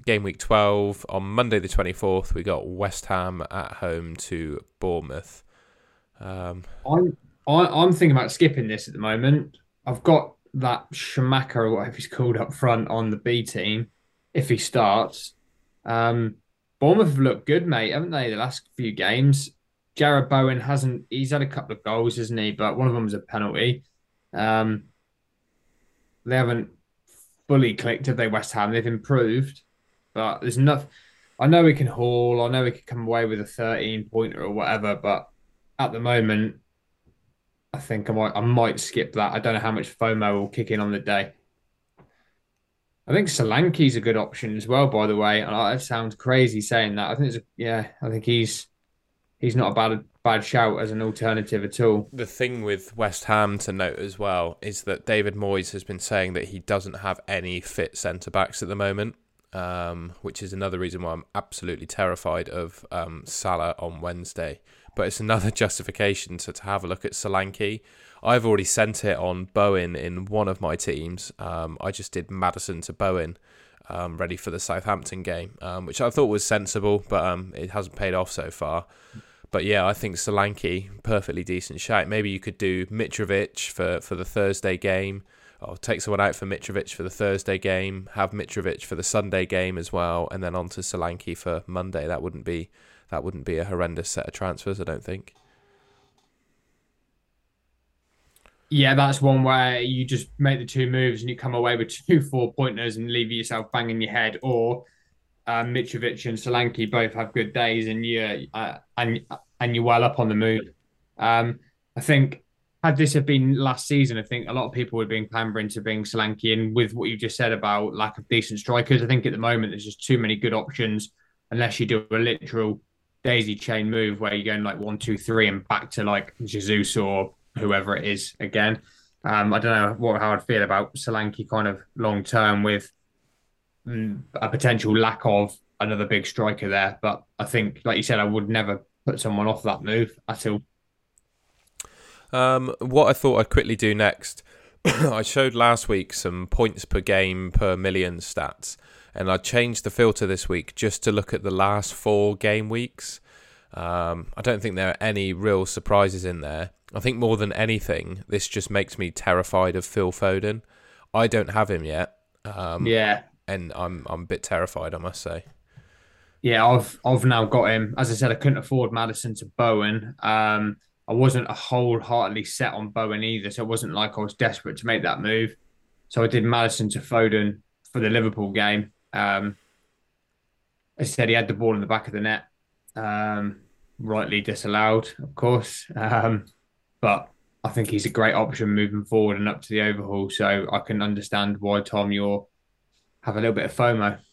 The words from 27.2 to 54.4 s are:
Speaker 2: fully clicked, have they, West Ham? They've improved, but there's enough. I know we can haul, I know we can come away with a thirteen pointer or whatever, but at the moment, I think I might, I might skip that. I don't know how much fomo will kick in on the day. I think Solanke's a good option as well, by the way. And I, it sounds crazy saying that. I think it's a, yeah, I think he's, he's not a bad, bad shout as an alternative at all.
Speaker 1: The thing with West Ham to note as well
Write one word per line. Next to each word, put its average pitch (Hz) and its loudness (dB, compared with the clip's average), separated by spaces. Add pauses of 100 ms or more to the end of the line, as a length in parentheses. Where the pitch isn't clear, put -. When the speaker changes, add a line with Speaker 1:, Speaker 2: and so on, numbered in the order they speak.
Speaker 2:
fully 131 6
clicked, 117 -2
have 120 0
they, 117 2
West 104 -2
Ham? 104 2
They've 113 2
improved, 120 2 (520)
but 110 -2
there's 117 -2
enough. 143 4 (520)
I 131 4
know 170 10
we 156 8
can 143 2
haul, 120 2
I 120 2
know 131 2
we 120 2
can - -12
come 117 -8
away 117 2
with 107 -2
a 104 -8
thirteen 110 -4
pointer 113 -2
or 98 -4
whatever, 104 0
but 101 -2 (480)
at 131 0
the 113 -8
moment, 110 2 (1160)
I 139 -8
think 107 -4
I 113 0
might, 107 0
I 104 -2
might 120 4
skip - -2
that. 104 0
I 110 -2
don't 113 2
know 107 0
how 110 0
much - -4
fomo 110 2
will 101 -2
kick 113 -4
in 107 2
on 104 -2
the 98 -2
day. 98 0 (1700)
I 127 0
think 107 4
Solanke's 131 4
a 113 -2
good 110 2
option 107 -4
as 104 -8
well, 135 6
by 107 2
the 104 2
way. 104 4
And 107 -4
I, 110 2
it 131 -2
sounds 113 -4
crazy 127 4
saying 107 0
that. 101 -2
I - -4
think 139 2
it's 117 -4
a, 113 -8 (140)
yeah, 117 -2 (140)
I 123 -4
think 110 -4
he's, 117 0 (720)
he's 120 0
not 117 4
a - -4
bad, 110 2 (180)
bad 110 2
shout 113 2
as 107 -2
an 110 -4
alternative 110 -2
at 101 -4
all. 107 4
Speaker 1:
The 120 -8
thing 123 -4
with 104 -4
West 104 -2
Ham 104 2
to 104 -6
note 92 -4
as 95 -10
well 90 -2